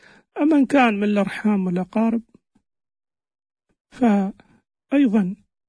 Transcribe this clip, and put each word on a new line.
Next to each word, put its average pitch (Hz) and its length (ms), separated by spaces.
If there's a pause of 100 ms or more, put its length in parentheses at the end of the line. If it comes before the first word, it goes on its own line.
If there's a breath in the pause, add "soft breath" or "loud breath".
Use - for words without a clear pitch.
(380 soft breath)
أما 302 180
إن 269 100
كان 247 280
من 202 100
الأرحام 202 600
والأقارب 220 560 (1700)
فأيضًا 208 1500 (320)